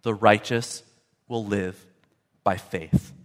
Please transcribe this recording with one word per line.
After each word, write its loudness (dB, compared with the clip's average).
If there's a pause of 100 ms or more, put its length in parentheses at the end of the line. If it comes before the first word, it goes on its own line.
"The 0
righteous 2 (440)
will -6
live -4 (600)
by 0
faith." -2 (140)